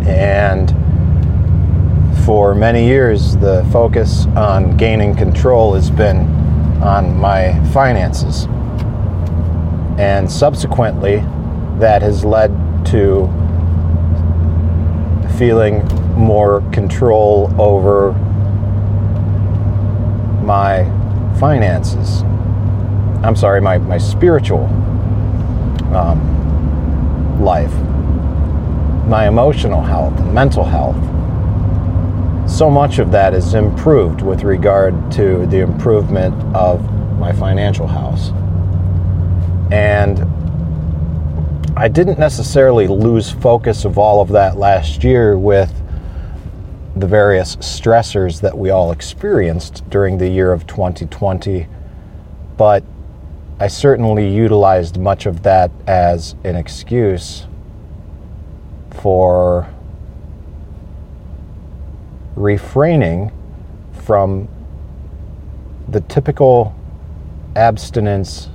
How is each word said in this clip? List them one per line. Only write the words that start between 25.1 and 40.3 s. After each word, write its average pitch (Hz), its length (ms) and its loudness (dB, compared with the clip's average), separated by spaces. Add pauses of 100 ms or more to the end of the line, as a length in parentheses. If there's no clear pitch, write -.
um, - 1500 0
life, 90 320 2 (1300)
my 110 200 2
emotional 117 540 2
health 76 380 0
and - 140 0
mental 127 300 2
health. 80 340 0 (1500)
So 156 200 2
much 143 300 2
of 87 120 0
that 95 220 4
is 90 200 0
improved 107 680 2
with 95 220 -2
regard 95 720 2
to 92 340 2
the 95 120 2
improvement 95 760 0 (200)
of 92 260 2 (380)
my 87 120 -2
financial 98 560 0
house. - 420 -2 (1400)
And 104 480 2 (1600)